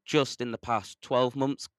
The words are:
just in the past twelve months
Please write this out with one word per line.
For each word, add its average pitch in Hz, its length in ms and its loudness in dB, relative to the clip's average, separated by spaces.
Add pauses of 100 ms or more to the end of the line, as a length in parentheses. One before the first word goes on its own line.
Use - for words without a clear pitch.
just 143 360 0
in 120 120 -4
the 113 60 -8
past - 420 -4
twelve 127 340 2
months 139 340 -2 (100)